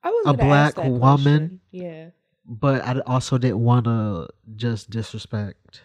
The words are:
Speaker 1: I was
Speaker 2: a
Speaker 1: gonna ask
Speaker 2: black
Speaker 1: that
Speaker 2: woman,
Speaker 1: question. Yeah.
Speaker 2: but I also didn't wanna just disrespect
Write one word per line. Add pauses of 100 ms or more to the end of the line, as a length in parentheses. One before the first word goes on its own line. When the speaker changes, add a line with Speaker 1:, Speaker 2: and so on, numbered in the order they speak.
Speaker 1:
I
was
Speaker 2:
a
Speaker 1:
gonna (100)
ask
Speaker 2:
black
Speaker 1:
that
Speaker 2:
woman,
Speaker 1:
question. (100)
Yeah. (360)
Speaker 2:
but
I
also
didn't
wanna (280)
just
disrespect